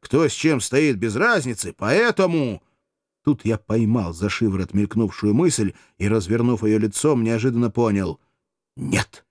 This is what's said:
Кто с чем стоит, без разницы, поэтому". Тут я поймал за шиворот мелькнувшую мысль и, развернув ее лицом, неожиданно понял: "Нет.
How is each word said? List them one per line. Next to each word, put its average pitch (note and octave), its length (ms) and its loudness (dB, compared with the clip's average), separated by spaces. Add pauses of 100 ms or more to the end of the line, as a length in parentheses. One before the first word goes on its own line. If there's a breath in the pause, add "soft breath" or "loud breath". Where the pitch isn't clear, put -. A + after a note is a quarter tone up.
Кто D3+ 260 0
с A2+ 60 -2
чем D3+ 260 0
стоит, C3+ 380 0
без G#2 180 -2
разницы, C3 600 -2
поэтому". E3 840 0 (600)
Тут - 220 0
я A2 120 0
поймал G#2+ 560 0
за F2 140 -4
шиворот F#2+ 460 -2
мелькнувшую G#2 600 0
мысль A2+ 400 2 (240 soft breath)
и, G2 120 0
развернув A2+ 540 0
ее A2 140 2
лицом, A2+ 460 0
неожиданно A#2 460 0
понял: G2+ 500 0 (560)
"Нет. - 560 -6